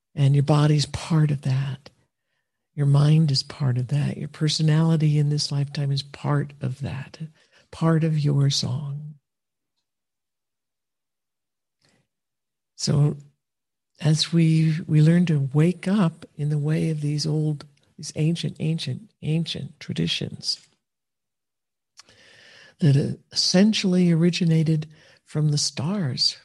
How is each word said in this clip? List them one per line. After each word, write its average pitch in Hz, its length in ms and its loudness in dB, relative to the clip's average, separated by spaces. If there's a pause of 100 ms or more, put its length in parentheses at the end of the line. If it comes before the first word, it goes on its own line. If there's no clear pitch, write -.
(160)
And 139 180 4
your 143 100 4
body's 147 420 2
part 156 440 0
of 143 120 -4
that. 135 480 -6 (840)
Your 143 120 -2
mind 147 460 4
is 135 120 -2
part 127 340 -4
of 127 100 -4
that. 143 300 -4
Your 147 120 -8
personality 156 880 2
in 147 120 2
this 147 220 -2
lifetime 143 400 -4
is 135 120 -2
part 143 580 -4
of 127 200 -6
that, - 380 -10 (520)
part 165 320 0
of 156 140 -2
your 139 320 2
song. 139 680 -6 (3500)
So 147 400 0 (840)
as 156 320 0
we, 160 440 2 (120)
we 151 140 4
learn 170 260 6
to 139 260 0
wake 170 340 2
up 185 380 0 (100)
in 147 140 -4
the 151 80 0
way 160 320 0
of 151 120 -4
these 147 240 -4
old, 151 400 -2 (320)
these 156 180 -14
ancient, 156 440 -2
ancient, 156 500 -6 (140)
ancient 156 560 -4
traditions - 800 -6 (2250)
that 135 380 2 (140)
essentially 185 800 2
originated 160 760 2 (380)
from 151 240 -2
the 147 80 0
stars, 160 880 -4